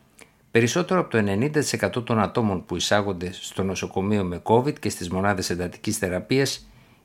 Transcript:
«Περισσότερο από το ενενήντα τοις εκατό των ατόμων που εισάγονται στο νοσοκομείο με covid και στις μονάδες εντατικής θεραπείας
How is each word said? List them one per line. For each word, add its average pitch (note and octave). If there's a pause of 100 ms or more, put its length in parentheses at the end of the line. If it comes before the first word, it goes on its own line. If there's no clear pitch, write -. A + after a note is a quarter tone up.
(500)
«Περισσότερο E3+
από D#3
το -
ενενήντα A2+
τοις B2+
εκατό A2
των A2+
ατόμων G2+
που F2
εισάγονται F#2
στο -
νοσοκομείο F#2+
με F2
covid B2+
και -
στις F2+
μονάδες F#2+
εντατικής F2+
θεραπείας G2+ (340)